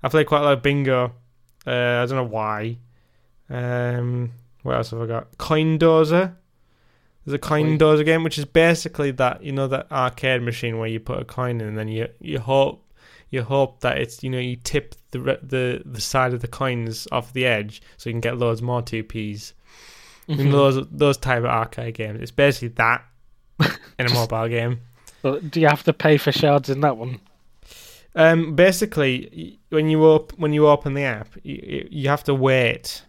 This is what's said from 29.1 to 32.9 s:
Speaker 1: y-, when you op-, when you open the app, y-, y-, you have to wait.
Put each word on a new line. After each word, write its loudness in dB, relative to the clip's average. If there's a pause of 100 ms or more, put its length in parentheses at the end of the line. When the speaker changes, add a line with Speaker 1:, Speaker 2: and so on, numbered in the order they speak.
Speaker 1:
y-, -16 (180)
when 2
you 4
op-, 6
when 0
you 6
open 2
the -4
app, -6 (160)
y-, -12
y-, -8
you -4
have 0
to 0
wait. 0